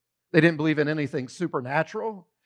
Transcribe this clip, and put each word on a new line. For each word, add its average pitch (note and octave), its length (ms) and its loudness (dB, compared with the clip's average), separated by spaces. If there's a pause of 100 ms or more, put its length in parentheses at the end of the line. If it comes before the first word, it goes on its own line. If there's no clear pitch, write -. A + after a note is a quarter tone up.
(320)
They E3 100 6
didn't E3 160 4
believe D3+ 220 0
in D3 80 2
anything D3 400 -4
supernatural. E3 1000 -4 (180)